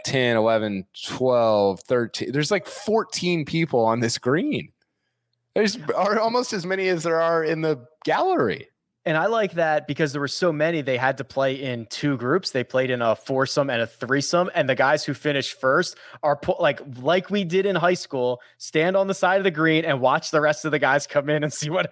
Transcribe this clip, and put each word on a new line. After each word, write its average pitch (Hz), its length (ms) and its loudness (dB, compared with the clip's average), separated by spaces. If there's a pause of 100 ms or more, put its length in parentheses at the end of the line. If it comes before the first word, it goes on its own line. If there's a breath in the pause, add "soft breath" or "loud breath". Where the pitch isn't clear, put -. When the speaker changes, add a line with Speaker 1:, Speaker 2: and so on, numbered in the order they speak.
Speaker 1:
ten, 123 320 2
eleven, 107 480 0 (200)
twelve, 110 760 2
thirteen. 120 500 -2
There's, 147 180 0
like, 196 160 0
fourteen 180 800 -2
people 151 400 0
on 113 160 2
this 117 180 0
green. 170 520 -2 (840)
There's 208 220 2 (180)
are 202 220 2
almost 233 340 0
as 180 140 -4
many 190 220 -2
as 175 160 0
there 165 180 2
are 165 220 2
in 160 180 -2
the 151 240 -2 (200)
gallery. 196 640 0 (360)
Speaker 2:
And 160 120 0
I 170 100 2
like 220 240 0
that 156 340 0
because 147 260 -2
there 143 80 -4
were 143 80 -2
so 175 240 0
many, 156 300 0
they 127 160 0
had 127 220 -6
to 127 40 -8
play 135 300 -2
in 127 380 -8
two 143 260 -2
groups. 131 320 -2
They 127 140 -2
played 131 260 -2
in 123 140 -2
a 110 120 4
foursome 135 540 -2
and 120 100 0
a 117 60 0
threesome. 143 720 0
And 151 120 0
the 131 60 2
guys 135 320 2
who 151 80 -2
finished 143 460 -4
first 143 360 2 (280 loud breath)
are 147 140 2
pu-, - 220 -2
like, 147 220 2 (200)
like 170 280 0
we 202 140 0
did 185 240 0
in 190 80 0
high 175 180 2
school, 123 480 -4 (160 loud breath)
stand 175 400 0
on 196 80 2
the 190 80 0
side 185 240 2
of 196 60 0
the 190 80 2
green 160 340 2
and 139 160 -2
watch 135 300 2
the 156 100 2
rest 151 240 0
of 151 60 -4
the 151 80 2
guys 139 260 2
come 143 240 -2
in 151 140 0
and 147 100 -4
<laughs> - 0 -
see 151 160 -4
what 175 220 -2